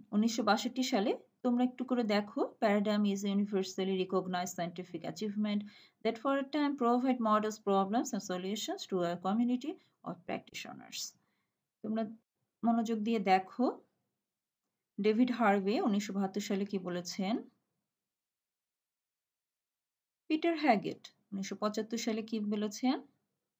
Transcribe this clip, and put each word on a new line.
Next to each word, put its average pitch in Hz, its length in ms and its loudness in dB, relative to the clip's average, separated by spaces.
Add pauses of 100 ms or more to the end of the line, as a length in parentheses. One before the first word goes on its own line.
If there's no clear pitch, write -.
(120)
উনিশশো 220 320 2
বাষট্টি 233 400 2
সালে? 233 280 0 (300)
তোমরা 247 220 2
একটু 247 220 -2
করে 247 180 0
দেখো, 208 380 0 (180)
"Paradigm 208 460 2
is 196 160 0
a 202 80 -2
universally 196 680 0
recognized 185 560 -2
scientific 175 500 -8
achievement 208 560 -2 (400)
that 226 180 -2
for 277 160 0
a 277 120 0
time 285 300 0
provide 247 440 2
models, 214 400 2
problems 196 500 2
and 196 140 -4
solutions 196 640 -4
to 196 140 -4
a 175 160 0
community 240 540 0 (320)
of 175 180 -8
practitioners।" - 800 -10 (840)
তোমরা 220 200 -2 (600)
মনোযোগ 226 360 2
দিয়ে 220 200 2
দেখো, 185 460 4 (1300)
ডেভিড 220 340 4
হার্ভে 202 500 4
উনিশশো 202 320 0
বাহাত্তর 196 280 -2
সালে 196 240 -2
কি 196 140 -6
বলেছেন, 180 540 -4 (3000)
পিটার 320 280 2
হ্যাগেট 214 440 2 (260)
উনিশশো 196 280 -6
পঁচাত্তর 214 420 -4
সালে 220 240 -2
কি 220 240 -6
বলেছেন, 214 500 0 (640)